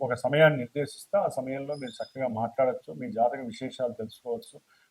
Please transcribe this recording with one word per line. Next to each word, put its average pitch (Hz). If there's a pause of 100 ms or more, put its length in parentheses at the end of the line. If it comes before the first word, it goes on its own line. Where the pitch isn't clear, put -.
ఒక 123
సమయాన్ని 147
నిర్దేశిస్తా, 139
ఆ 185
సమయంలో 139
మీరు 135
చక్కగా 127
మాట్లాడొచ్చు, 117
మీ 131
జాతక 123
విశేషాలు 123
తెలుసుకోవచ్చు. 117 (300)